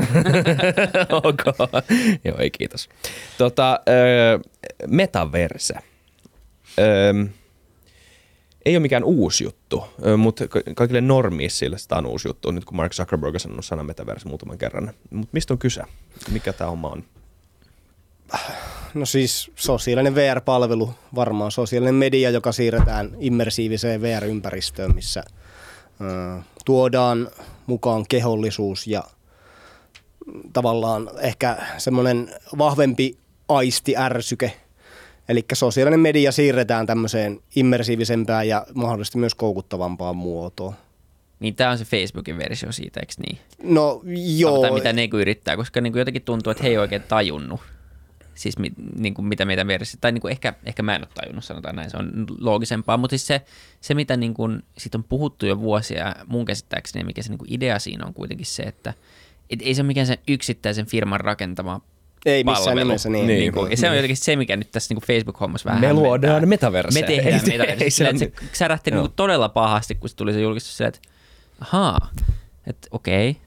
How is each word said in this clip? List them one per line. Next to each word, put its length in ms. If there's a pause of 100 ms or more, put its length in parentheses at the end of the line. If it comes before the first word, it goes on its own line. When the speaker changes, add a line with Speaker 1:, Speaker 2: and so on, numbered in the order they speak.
(460)
Speaker 1:
<laughs> 800
Ok. 180 (840)
Joo, 140
ei 120
kiitos. 380 (500)
Tota, 500
ö, 520 (460)
metaverse. 880 (1300)
Öm, 200 (1400)
ei 100
oo 40
mikään 240
uusi 400
juttu, 400 (220)
ö, 100
mut 320
ka-, 120 (140)
kaikille 260
normiisille 760
sitä 180
on 100
uusi 220
juttu, 220
nyt 140
kun 120
Mark 160
Zuckerberg 420
on 60
sanonut 240
sanan 220
metaverse 420
muutaman 300
kerran. 320 (200)
Mut 220
mistä 220
on 40
kyse? 240 (500)
Mikä 200
tää 180
homma 180
on? 160 (1900)
Speaker 2:
No 120
siis 500
sosiaalinen 580
V 200
R-palvelu, 600 (200)
varmaan 360
sosiaalinen 440
media, 360
joka 220
siirretään 580 (100)
immersiiviseen 840
V 180
R-ympäristöön, 760
missä, 300 (760)
ö, 420 (220)
tuodaan 640 (380)
mukaan 420
kehollisuus 760
ja 180 (1500)
tavallaan 580 (100)
ehkä 360 (220)
semmonen 500 (300)
vahvempi 600 (300)
aistiärsyke. 1040 (760)
Elikkä 260
sosiaalinen 460
media 320
siirretään 540
tämmöiseen 540 (160)
immersiivisempään 920
ja 260
mahdollisesti 440
myös 160
koukuttavampaan 840
muotoon. 580 (640)
Speaker 3:
Niin 140
tää 160
on 80
se 60
Facebookin 540
versio 340
siitä, 280
eiks 180
niin? 200 (240)
Speaker 2:
No, 400 (340)
joo. 260
Speaker 3:
Tai 80
mitä 220
ne 220
yrittää, 420
koska 240
niinku 180
jotenkin 240
tuntuu, 280
että 120
he 60
ei 100
oikein 240
tajunnut. 580 (760)
Siis 240
mi-, 140 (260)
niinku 240
mitä 220
meitä 220
versi-, 340
tai 120
niinku 160
ehkä, 260 (100)
ehkä 180
mä 120
en 80
oo 120
tajunnut, 300
sanotaan 320
näin, 140
se 60
on 300 (140)
loogisempaa. 560
Mut 140
siis 160
se, 140 (400)
se 140
mitä 220
niinku 320 (300)
sit 160
on 100
puhuttu 420
jo 140
vuosia, 540 (120)
mun 180
käsittääkseni, 600
mikä 180
se 60
niinku 200
idea 300
siinä 280
on 80
kuitenkin 320
se, 160
että 320 (560)
et 120
ei 120
se 80
ole 40
mikään 200
sen 120 (100)
yksittäisen 580
firman 340
rakentama 600 (460)
Speaker 2:
Ei 180
missään 200
Speaker 3:
palvelu. 240
Speaker 2:
nimessä, 200
niin. 180
Speaker 1:
Niin. 140
Speaker 3:
Niinku, 260
ja 100
se 100
on 60
Speaker 1:
Niin. 60
Speaker 3:
jotenkin 180
se, 200
mikä 200
nyt 140
tässä 240
niinku 120
Facebook-hommassa 640
vähän 120
Speaker 1:
Me 120
luodaan 480
Speaker 3:
hämmentää. 60 (240)
Speaker 1:
metaverse. 300
Speaker 3:
Me 60
tehdään 280
Speaker 1:
<laughs> 0
Ei 60
se, 120
Speaker 3:
metaverse. 320
Speaker 1:
ei 60
se 60
Speaker 3:
Sillä, 140
Speaker 1:
on 120
Speaker 3:
että 180
se 120
särähti 380
Speaker 1:
Joo. 100
Speaker 3:
niinku 160
todella 320
pahasti, 460
kun 140
se 80
tuli 160
se 80
julkistus 360
silleen, 120
että 200 (520)
ahaa, 480 (580)
et 240
okei, 460 (100)